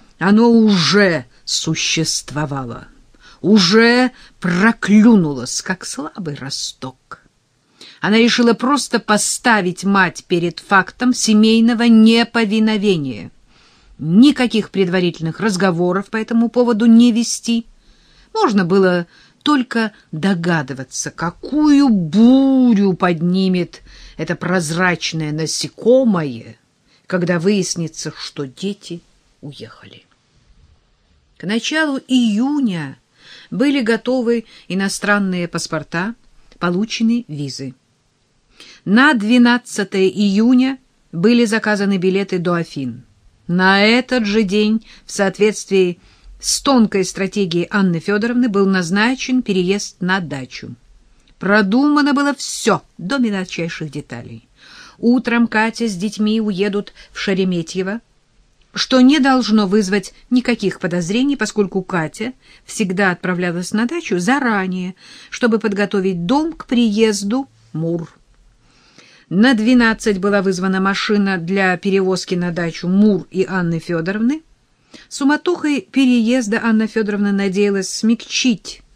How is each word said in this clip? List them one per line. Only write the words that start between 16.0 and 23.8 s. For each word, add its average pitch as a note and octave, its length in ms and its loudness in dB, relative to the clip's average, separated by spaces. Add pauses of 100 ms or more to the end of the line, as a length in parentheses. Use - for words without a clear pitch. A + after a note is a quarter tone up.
по - 60 -8
этому A#3 320 0
поводу A#3+ 380 0
не A#3 260 8
вести. A#3 540 -2 (680)
Можно B3+ 300 0
было F3+ 420 0 (380)
только A#3+ 480 -2 (220)
догадываться, D3 1000 -4
какую C#4+ 760 0
бурю A3+ 1040 4
поднимет F3+ 880 -2 (340)